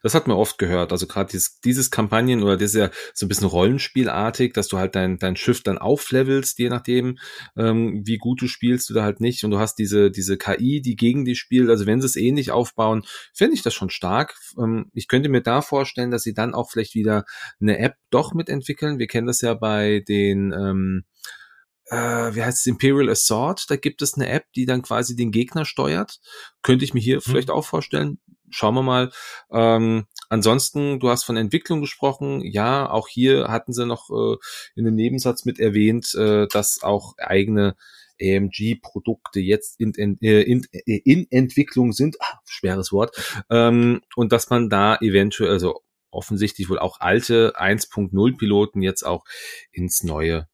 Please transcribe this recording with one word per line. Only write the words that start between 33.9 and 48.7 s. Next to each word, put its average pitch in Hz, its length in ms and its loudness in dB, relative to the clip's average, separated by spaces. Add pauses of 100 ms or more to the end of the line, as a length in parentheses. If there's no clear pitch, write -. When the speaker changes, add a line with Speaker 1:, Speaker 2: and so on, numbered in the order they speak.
Speaker 1:
äh, 113 280 -2 (380)
in 113 120 0
einem 110 80 2
Nebensatz 120 480 0
mit 123 160 -4
erwähnt, 110 560 2
äh, 104 320 2
dass - 340 -2
auch - 360 -2
eigene 101 580 2 (460)
A-M-G-Produkte 101 1160 -2
jetzt 95 400 0
in, 110 140 -2
in, 101 280 -2
äh, 107 200 8
in, 123 300 2
äh, 104 320 -2
in 160 260 4
Entwicklung 127 640 2
sind. 151 280 -2
Ah, - 240 -10
schweres 95 460 -4
Wort. 101 240 0 (340)
Ähm, 117 520 4 (140)
und 117 160 2
dass 117 180 2
man 120 200 2
da 104 320 4
eventuell, 98 500 4
also 90 300 0 (280)
offensichtlich 98 600 -4
wohl 92 100 -2
auch 92 200 -4
alte 113 580 2
eins 101 300 0
Punkt 95 260 -4
null 113 220 4
Piloten 104 460 2